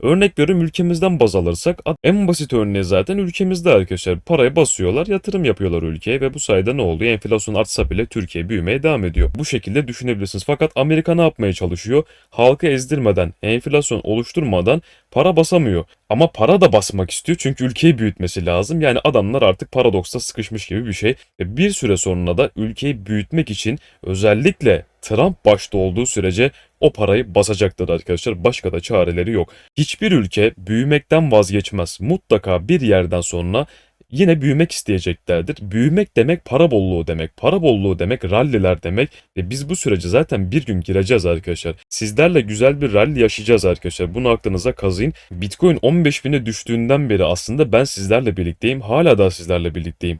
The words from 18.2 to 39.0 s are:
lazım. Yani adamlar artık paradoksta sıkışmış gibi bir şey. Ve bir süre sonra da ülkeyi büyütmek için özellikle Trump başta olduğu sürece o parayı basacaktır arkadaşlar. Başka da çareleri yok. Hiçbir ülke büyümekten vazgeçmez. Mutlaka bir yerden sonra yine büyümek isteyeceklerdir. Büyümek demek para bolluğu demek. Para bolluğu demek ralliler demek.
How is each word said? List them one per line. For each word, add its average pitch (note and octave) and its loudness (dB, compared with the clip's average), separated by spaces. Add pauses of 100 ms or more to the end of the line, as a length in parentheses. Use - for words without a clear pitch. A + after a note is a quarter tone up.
lazım. G2+ 0
Yani B2+ 2
adamlar A#2+ 2
artık - 0
paradoksta G2+ 0
sıkışmış A2 -10
gibi G#2+ -6
bir G#2+ -6
şey. G#2+ -2 (240)
Ve G2 -6
bir D3+ 2
süre G2+ 0
sonra F2+ -2
da C3+ 0
ülkeyi A2 -6
büyütmek G#2+ -4
için A2 -6 (240)
özellikle G#2 2 (160)
Trump D3 0
başta G#2 2
olduğu F#2+ 0
sürece G2+ 0 (280)
o D3+ 4
parayı G#2 0
basacaktır G2 0
arkadaşlar. F2 -4
Başka G#2 0
da E2+ -4
çareleri F2 0
yok. F#2 -2 (240)
Hiçbir F#3 -2
ülke A2 0
büyümekten C#3+ 0
vazgeçmez. G2 2
Mutlaka G2 0
bir D#3+ 2
yerden F2+ 2
sonra F2+ -4 (460)
yine E3 2
büyümek D3 0
isteyeceklerdir. F2+ -4
Büyümek C3 0
demek B2 2
para D#3 2
bolluğu F#2 0
demek. D#2+ -6
Para E3+ 0
bolluğu G2 2
demek F#2+ -2
ralliler G#2 2
demek. G#2 -2 (280)